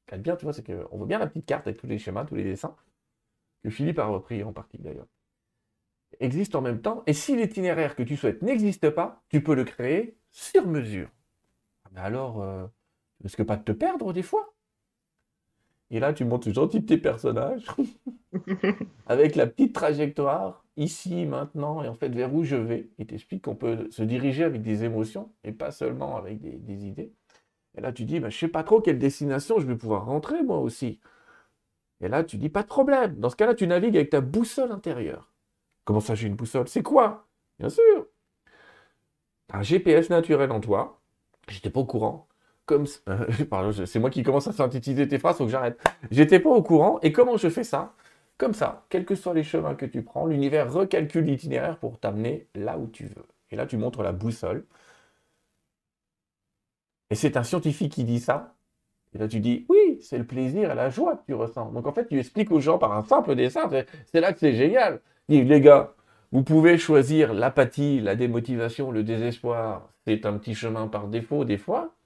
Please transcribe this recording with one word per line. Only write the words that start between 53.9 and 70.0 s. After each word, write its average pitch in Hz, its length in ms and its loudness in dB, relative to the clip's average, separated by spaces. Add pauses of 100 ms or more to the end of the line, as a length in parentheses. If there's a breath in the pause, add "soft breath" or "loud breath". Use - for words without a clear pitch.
la 95 100 -2
boussole. 104 520 -6 (2500 soft breath)
Et 107 60 -2
c'est 143 200 0
un 123 60 0
scientifique 151 500 -2
qui 123 120 -4
dit 120 160 0
ça. - 340 -4 (600)
Et - 40 -10
là, 107 80 -2
tu 110 140 -4
dis, « 120 280 -2
Oui, 381 340 6
c'est - 160 -8
le 120 60 -4
plaisir 131 460 -2
et 123 40 -4
la 123 160 0
joie 294 260 -2
que - 100 -20
tu 139 80 -6
ressens. » 113 380 -6
Donc, 117 140 -6
en 143 60 -4
fait, 233 140 -2
tu 143 120 -2
expliques 202 340 -2
aux 156 80 4
gens 160 180 2
par 104 140 2
un 107 100 -2
simple 170 320 4
dessin. 127 360 0
C'est, 135 160 0 (200 loud breath)
c'est 165 140 2
là 147 120 2
que - 60 -8
c'est 147 140 4
génial. 170 480 4 (280)
Dis, « 147 160 8
Les 143 160 8
gars, 139 340 10 (360 soft breath)
vous 135 120 2
pouvez 156 360 8
choisir 147 540 4
l'apathie, 131 680 2
la 101 140 0
démotivation, 117 800 -2
le 110 100 -2
désespoir. 113 840 -4 (180)